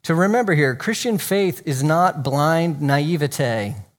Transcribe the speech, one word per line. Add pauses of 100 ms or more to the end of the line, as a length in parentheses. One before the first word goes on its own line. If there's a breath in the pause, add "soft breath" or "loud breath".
to
remember
here,
Christian
faith
is
not
blind
naivete. (220)